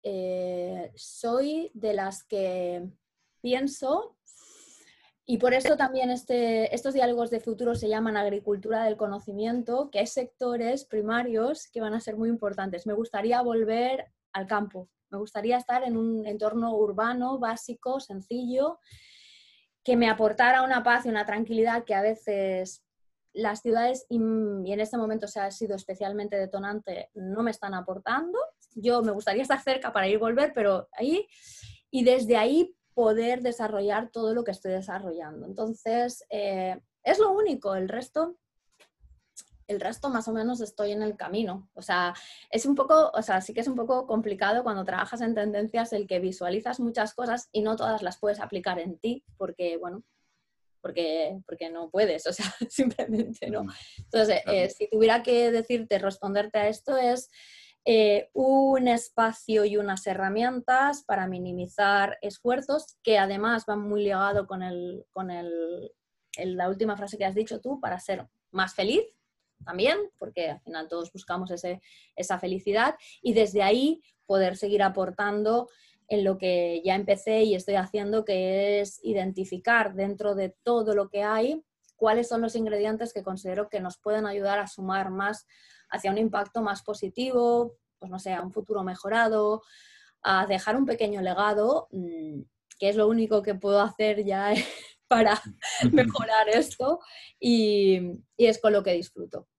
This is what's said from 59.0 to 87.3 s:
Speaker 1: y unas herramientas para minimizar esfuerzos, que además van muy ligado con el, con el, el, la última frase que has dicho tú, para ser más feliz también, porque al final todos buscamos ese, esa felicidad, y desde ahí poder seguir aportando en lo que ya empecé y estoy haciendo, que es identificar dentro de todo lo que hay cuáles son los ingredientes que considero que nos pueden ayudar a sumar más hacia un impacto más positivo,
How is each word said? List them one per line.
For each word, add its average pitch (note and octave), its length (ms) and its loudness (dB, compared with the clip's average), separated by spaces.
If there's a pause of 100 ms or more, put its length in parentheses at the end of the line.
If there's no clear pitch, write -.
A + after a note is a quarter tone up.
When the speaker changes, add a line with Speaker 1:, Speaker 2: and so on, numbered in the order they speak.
Speaker 1:
y G#3 120 2
unas G3+ 280 -2
herramientas B3 1000 0
para G3 240 -2
minimizar F#3 920 0
esfuerzos, C4 800 -2
que A3 160 4
además G3+ 480 0
van G#3 160 -2
muy G#3 220 -2
ligado G3+ 420 0
con F#3+ 160 -10
el, F3+ 500 -8
con F#3 200 -8
el, E3+ 600 -8 (460)
el, F3+ 200 -6
la F3+ 120 0
última G3+ 260 -2
frase G3+ 220 -10
que G3 80 -2
has G3 80 -2
dicho A3 260 -4
tú, C4+ 200 -6
para F#3 200 -6
ser - 280 -8 (240)
más F#3+ 240 -2
feliz A#3 260 2 (640)
también, G#3+ 320 0 (220)
porque E3 320 -6
al C#3+ 100 -10
final D#3+ 280 -10
todos E3+ 220 -8
buscamos F#3 400 -8
ese, F3+ 300 -8 (340)
esa F3+ 240 -2
felicidad, G3+ 560 0 (260)
y A#3+ 120 0
desde G3+ 300 4
ahí C4 380 4 (260)
poder F#3+ 300 2
seguir G3+ 260 2
aportando G#3 840 0 (400)
en G#3 160 2
lo F#3+ 140 2
que F3 480 0
ya F#3 80 4
empecé G3+ 500 2
y G#3+ 120 4
estoy G3 200 -2
haciendo, G#3 500 0
que G3 560 2
es G3+ 220 -6
identificar F#3+ 920 0
dentro G3+ 400 -2
de F#3+ 280 -4
todo A3+ 300 2
lo G3 160 0
que G3+ 140 -2
hay A#3 400 0 (320)
cuáles A3+ 320 2
son A#3 140 -2
los A3+ 140 -2
ingredientes A3 580 -2
que G3+ 100 -6
considero F#3+ 460 -6
que G#3 100 -4
nos F#3 200 -8
pueden G#3+ 260 -2
ayudar G3+ 340 0
a G3+ 80 -4
sumar F#3+ 440 -4
más G3 340 -4 (460)
hacia G3+ 180 -2
un G3 80 0
impacto G#3+ 460 -2
más G3+ 180 -4
positivo, A#3+ 920 0 (240)